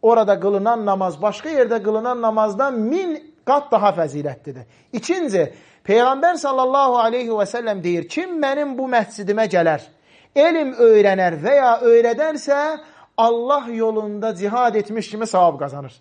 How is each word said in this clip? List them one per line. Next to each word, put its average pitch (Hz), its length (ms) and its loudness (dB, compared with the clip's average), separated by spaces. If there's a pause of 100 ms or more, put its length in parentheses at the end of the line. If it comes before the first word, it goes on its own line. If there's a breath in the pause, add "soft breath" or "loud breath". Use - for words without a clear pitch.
Orada 220 380 4
qılınan 202 460 0
namaz 190 360 -2
başqa 208 280 -4
yerdə 247 340 0
qılınan 226 380 -2
namazdan 220 580 -2
min 320 360 -2 (300)
qat 285 260 0
daha 202 240 2
fəzilətlidir. 143 720 -8 (260 soft breath)
İkinci, 240 600 -2 (340 loud breath)
Peyğəmbər 269 500 2
sallallahu 262 640 0
aleyhi 233 320 0
və 208 160 0
səlləm 220 360 -6
deyir, 170 240 -4
kim 359 360 -6
mənim 277 340 -4
bu 262 140 -4
məscidimə 214 580 -2
gələr, 165 320 2 (540 soft breath)
elm 302 400 2
öyrənər 196 680 4
və 247 120 2
ya 262 240 4
öyrədərsə, 247 800 2 (580 loud breath)
Allah 233 500 0
yolunda 220 680 -4
cihad 208 400 0
etmiş 208 340 -4
kimi 214 180 -8
savab 175 320 2
qazanır. 139 420 -10